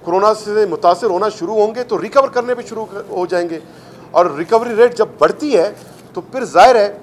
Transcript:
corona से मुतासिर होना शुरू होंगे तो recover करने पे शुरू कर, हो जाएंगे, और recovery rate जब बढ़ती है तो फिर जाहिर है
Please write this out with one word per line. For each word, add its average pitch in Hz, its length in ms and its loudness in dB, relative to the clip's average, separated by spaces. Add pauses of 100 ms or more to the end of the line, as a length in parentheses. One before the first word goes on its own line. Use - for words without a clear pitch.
corona 190 280 2
से 208 320 -2
मुतासिर 175 440 0
होना 185 200 -2
शुरू 214 300 -4
होंगे 220 240 -2
तो 226 140 -4
recover 262 320 0
करने 247 260 -4
पे 247 80 -10
शुरू 220 220 -12
कर, 196 200 -14 (100)
हो 180 120 -2
जाएंगे, 170 340 -4 (520)
और 170 220 2
recovery 226 380 -2
rate 233 220 4
जब - 260 -4
बढ़ती 202 300 0
है 202 180 2 (460)
तो 180 60 -8
फिर 262 240 -10
जाहिर 196 320 6
है 202 100 2 (160)